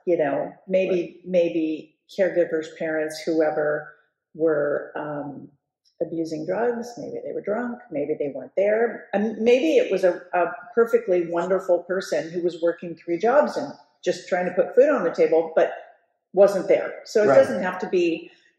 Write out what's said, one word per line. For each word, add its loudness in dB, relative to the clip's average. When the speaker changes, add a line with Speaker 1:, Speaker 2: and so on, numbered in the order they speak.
Speaker 1:
you 2
know, -2
maybe, 0
Speaker 2:
Right. -8
Speaker 1:
maybe -2
caregivers, 0
parents, -4
whoever 0
were, 0
um, -10
abusing -6
drugs, -4
maybe -12
they -8
were -6
drunk, -6
maybe -4
they -2
weren't -14
there, 0
and -2
maybe 4
it 2
was 0
a, 2
a 2
perfectly 2
wonderful 0
person -4
who -6
was -4
working -2
three -6
jobs 2
and -6
just -4
trying -2
to -4
put 0
food 8
on 0
the 0
table, 2
but 2
wasn't 4
there. 0
So 2
it 4
Speaker 2:
Right. 6
Speaker 1:
doesn't 4
have -4
to -6
be, -2